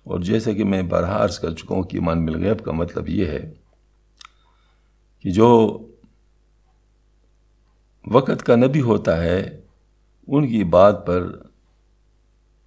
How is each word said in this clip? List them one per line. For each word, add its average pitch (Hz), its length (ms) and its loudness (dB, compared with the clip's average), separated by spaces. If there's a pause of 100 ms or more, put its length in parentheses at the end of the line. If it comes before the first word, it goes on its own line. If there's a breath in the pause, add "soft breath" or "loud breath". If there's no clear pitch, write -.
اور 92 160 -6
جیسا 110 320 -2
کہ 101 120 -2
میں 95 180 0
بارہا 90 440 -2
عرض 90 140 -6
کر 82 140 -6
چکا 95 220 -10
ہوں 92 80 -2
کہ - 140 -8
ایمان 82 280 -2
بالغیب 87 400 -4
کا - 60 -6
مطلب 82 380 -6
یہ 95 160 -2
ہے 76 280 -8 (1700 soft breath)
کہ 98 120 -6
جو 113 480 4 (2250)
وقت - 320 2
کا 123 120 4
نبی 135 260 4
ہوتا 101 420 0
ہے 90 380 -2 (640)
ان 143 200 0
کی 113 160 0
بات 90 440 4
پر 87 240 -4 (1400)